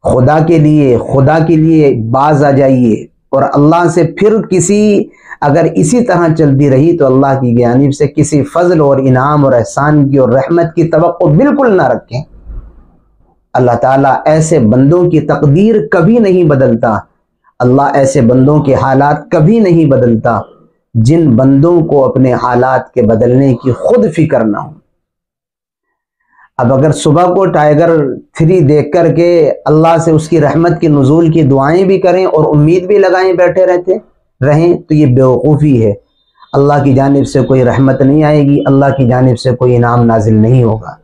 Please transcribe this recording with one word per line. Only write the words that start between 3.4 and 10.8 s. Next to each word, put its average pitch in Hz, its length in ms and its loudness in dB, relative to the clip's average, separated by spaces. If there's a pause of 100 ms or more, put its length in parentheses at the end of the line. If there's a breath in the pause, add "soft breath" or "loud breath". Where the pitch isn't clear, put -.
अल्लाह 160 440 0
से 165 160 0 (140)
फिर 214 240 0
किसी, 208 680 -2 (320 loud breath)
अगर 151 260 0
इसी 190 340 -2
तरह 175 280 0
चलती 147 380 0
रही 139 240 2
तो 156 140 0
अल्लाह 135 300 0
की 123 200 -2
जानिब 123 360 0
से 147 160 -2
किसी 151 360 -2
फजल 175 360 -2
और 139 200 0
इनाम 135 440 0
और 131 100 2
एहसान 139 560 0
की 139 80 0
और 123 140 0
रहमत 160 440 -2
की 165 100 0